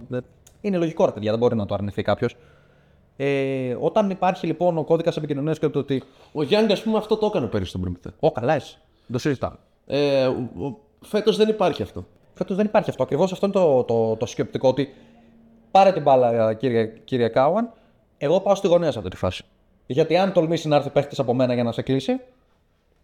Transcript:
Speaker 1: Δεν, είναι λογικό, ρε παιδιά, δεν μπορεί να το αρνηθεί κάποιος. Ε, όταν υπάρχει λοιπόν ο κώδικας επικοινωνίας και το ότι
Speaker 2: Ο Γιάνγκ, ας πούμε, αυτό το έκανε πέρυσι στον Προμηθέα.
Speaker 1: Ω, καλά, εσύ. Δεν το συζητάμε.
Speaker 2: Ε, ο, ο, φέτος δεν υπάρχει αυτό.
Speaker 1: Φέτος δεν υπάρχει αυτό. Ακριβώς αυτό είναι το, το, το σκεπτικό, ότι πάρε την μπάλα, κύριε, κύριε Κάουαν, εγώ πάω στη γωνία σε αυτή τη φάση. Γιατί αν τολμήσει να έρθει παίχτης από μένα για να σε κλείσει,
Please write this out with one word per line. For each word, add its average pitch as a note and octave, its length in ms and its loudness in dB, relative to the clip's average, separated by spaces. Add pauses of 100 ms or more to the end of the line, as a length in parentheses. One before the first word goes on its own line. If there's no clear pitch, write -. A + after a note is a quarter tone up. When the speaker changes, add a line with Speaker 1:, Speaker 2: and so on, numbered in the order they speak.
Speaker 1:
Δεν, B2 160 -6 (360)
είναι G3 180 -2
λογικό, E3 260 0
ρε C#3 80 2
παιδιά, G#2+ 180 -4
δεν A2+ 80 0
μπορεί A#2 180 2
να G#2 100 -2
το G2+ 80 -6
αρνηθεί G2+ 280 -4
κάποιος. G#2+ 340 -2 (800)
Ε, C3+ 640 -2
όταν G3 300 0
υπάρχει F#3 360 -2
λοιπόν E3 320 0
ο D3 60 -2
κώδικας E3 320 0
επικοινωνίας D3+ 420 -4
και D#3 100 0
το D3+ 100 -4
ότι C3+ 240 -4 (300)
Speaker 2:
Ο D3+ 100 -4
Γιάνγκ, G#3 280 2
ας F#3 120 0
πούμε, A3 160 0
αυτό G#3+ 180 -2
το G#3+ 100 0
έκανε F#3 200 -2
πέρυσι F#2+ 220 -4
στον F#2 120 -8
Προμηθέα. F2+ 400 -8
Speaker 1:
Ω, D#3+ 120 2
καλά, B2 220 -2
εσύ. - 240 -8 (280)
Δεν A#2+ 60 -12
το A#2+ 60 -2
συζητάμε. B2 380 -4 (300)
Speaker 2:
Ε, C#3 400 2
ο, B2 220 -2 (100)
ο, C3+ 200 -8 (220)
φέτος G#3 360 0
δεν G#3+ 120 2
υπάρχει F#3 340 0
αυτό. F#2+ 240 -10 (280)
Speaker 1:
Φέτος F#3+ 220 -6
δεν G#3+ 100 0
υπάρχει G#3 240 0
αυτό. - 120 -2
Ακριβώς E3 300 0
αυτό F#3+ 140 -2
είναι G3 80 0
το, C#3+ 300 4
το, A2+ 320 0
το A#2 100 -4
σκεπτικό, C3 420 -2
ότι C3+ 260 0 (760)
πάρε G3 220 6
την D#3+ 100 -2
μπάλα, A#2 520 4
κύριε, A#2 320 0
κύριε A#2+ 420 -2
Κάουαν, E3 440 2 (460)
εγώ D#3+ 220 2
πάω G3 140 2
στη G3 120 -4
γωνία E3+ 260 2
σε A#2 60 -6
αυτή F#2 120 -8
τη - 60 -12
φάση. - 280 -4 (420)
Γιατί D#3 300 0
αν F#3+ 160 2
τολμήσει D#3+ 360 0
να D3 80 4
έρθει C#3 140 0
παίχτης - 280 -2
από B2 160 0
μένα B2+ 200 2
για B2 100 0
να A#2 80 -2
σε B2 100 -6
κλείσει, B3 380 -2 (840)